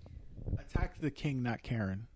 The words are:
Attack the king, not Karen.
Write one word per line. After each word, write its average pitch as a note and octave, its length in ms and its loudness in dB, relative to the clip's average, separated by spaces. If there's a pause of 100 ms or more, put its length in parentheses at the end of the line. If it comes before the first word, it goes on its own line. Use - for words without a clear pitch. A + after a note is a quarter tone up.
(580)
Attack - 420 0
the D3+ 100 4
king, C3+ 320 0
not A#2+ 200 0
Karen. G#2+ 540 0